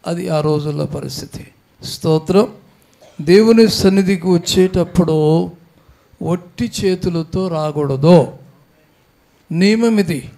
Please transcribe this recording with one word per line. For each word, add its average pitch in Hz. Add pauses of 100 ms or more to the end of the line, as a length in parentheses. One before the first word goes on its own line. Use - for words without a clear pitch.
అది 175
ఆ 156
రోజుల్లో 147
పరిస్థితి. 143 (380)
స్తోత్రం. 165 (720)
దేవుని 220
సన్నిధికి 190
వచ్చేటప్పుడు 175 (720)
ఒట్టి 175 (120)
చేతులతో 180
రాకూడదు, 151 (1300)
నియమం 214
ఇది. 156